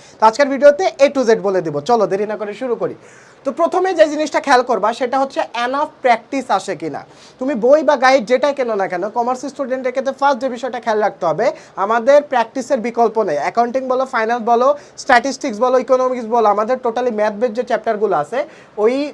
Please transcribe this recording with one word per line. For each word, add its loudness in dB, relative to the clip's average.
তো 4
আজকের 4
ভিডিওতে 4
A 6
to -2
Z 4
বলে 0
দিব। -4
চলো, 2
দেরি -2
না -6
করে -8
শুরু -6
করি। -6
তো -4
প্রথমে 0
যে 6
জিনিসটা -2
খেয়াল 2
করবা, 0
সেটা -2
হচ্ছে -2
enough -4
প্র্যাকটিস 0
আসে -2
কিনা। -10
তুমি -2
বই 4
বা 2
গাইড 4
যেটাই 0
কেনো -4
না -2
কেন, -4
কমার্স -4
স্টুডেন্টের -6
ক্ষেত্রে -4
ফার্স্ট 0
যে -2
বিষয়টা -8
খেয়াল -2
রাখতে -2
হবে, 0
আমাদের 2
প্র্যাকটিসের -2
বিকল্প 0
নেই। -2
অ্যাকাউন্টিং -2
বলো, 0
ফাইন্যান্স -2
বলো, 2
স্ট্যাটিস্টিক্স 0
বলো, 2
ইকোনমিক্স 0
বলো, 2
আমাদের 0
totally -2
ম্যাথ 0
বেস -2
যে -4
চ্যাপ্টারগুলো -2
আছে, -4
ওই 0